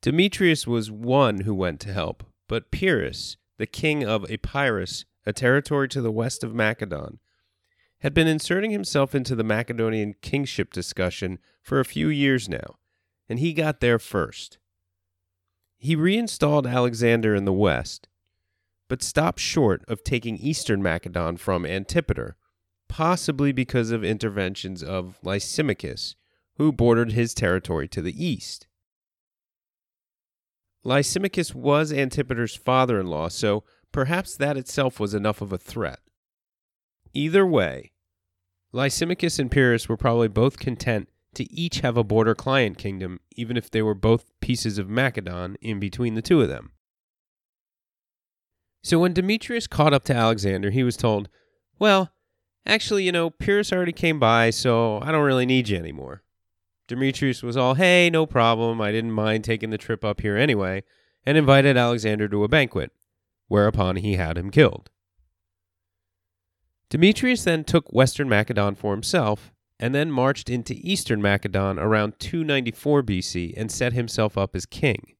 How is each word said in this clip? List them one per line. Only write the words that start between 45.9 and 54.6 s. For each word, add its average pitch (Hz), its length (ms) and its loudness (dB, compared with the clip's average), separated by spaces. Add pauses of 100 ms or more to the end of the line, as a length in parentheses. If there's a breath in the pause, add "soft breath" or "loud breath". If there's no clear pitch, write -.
the 110 80 -4
two 170 180 4
of 104 80 4
them. 64 240 -8 (2000)
So - 160 2
when 180 140 4
Demetrius 220 560 -2
caught 147 240 4
up 139 120 4
to 139 100 0
Alexander, 101 560 0
he 123 120 0
was 123 140 0
told, 107 320 0 (500)
"Well, 196 320 4 (560)
actually, 214 380 0
you 180 80 2
know, 170 180 0
Pyrrhus 208 420 0
already 180 200 0
came 160 260 0
by, 117 320 6
so 113 520 2